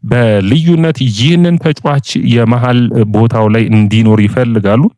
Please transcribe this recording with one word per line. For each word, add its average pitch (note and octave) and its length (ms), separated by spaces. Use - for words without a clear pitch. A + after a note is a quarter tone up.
በልዩነት B2 960
ይህንን D#3+ 540
ተጫዋች D3 520
የመሃል A#2+ 500
ቦታው A2 400
ላይ A2+ 200
እንዲኖር G#2+ 520
ይፈልጋሉ። A2 640